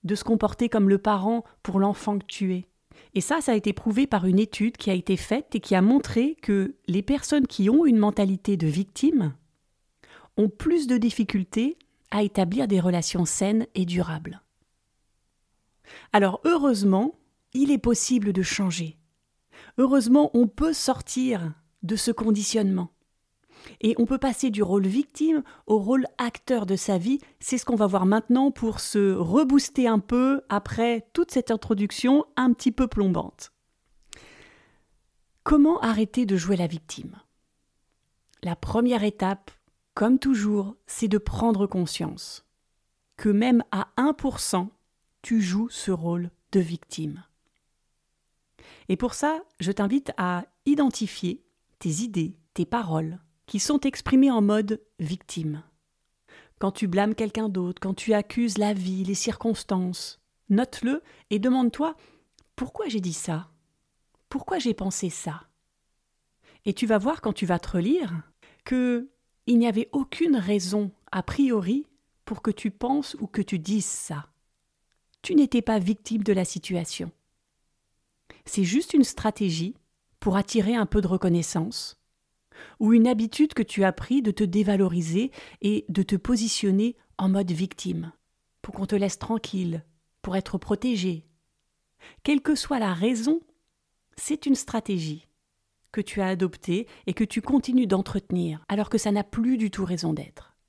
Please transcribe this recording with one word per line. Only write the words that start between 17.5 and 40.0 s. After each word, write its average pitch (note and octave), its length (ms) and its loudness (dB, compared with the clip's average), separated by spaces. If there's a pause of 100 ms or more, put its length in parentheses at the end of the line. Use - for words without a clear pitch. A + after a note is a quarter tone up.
il C#4 160 2
est C#4 80 4
possible A3 560 0
de F#3+ 80 0
changer. E3+ 560 -4 (800)
Heureusement, C4 560 6
on A#3 140 6
peut D#4 260 0
sortir A#3+ 800 -2 (300)
de G3 120 -2
ce A3+ 140 -2
conditionnement. G#3 840 0 (920)
Et A3 160 2
on A#3 80 4
peut C4 140 -2
passer C4 300 0
du G#3 140 0
rôle F#3+ 240 2
victime D4 560 0 (220)
au G#3+ 140 2
rôle B3 260 2 (120)
acteur A#3+ 480 -2
de F#3+ 120 0
sa F#3+ 200 -2
vie. A#3+ 220 0 (200)
C'est - 180 -4
ce - 80 -6
qu'on A#3+ 100 0
va G#3 120 4
voir F#3 180 2
maintenant B3 460 4
pour A3 280 -4
se G3 340 2
rebooster B3+ 720 2
un A3 120 4
peu B3+ 480 2
après A3+ 640 -2
toute E4+ 200 0
cette A#3+ 200 0
introduction A3+ 760 2 (120)
un B3+ 160 4
petit - 180 2
peu B3+ 160 0
plombante. - 640 -2 (1900)
Comment D#4 380 6
arrêter A3 440 0
de G3 120 0
jouer F3+ 180 0
la F3 120 -2
victime ? - 520 -12 (1200)
La E3+ 140 -4
première A#3+ 480 0
étape, G3 480 -2 (440)
comme B3 240 4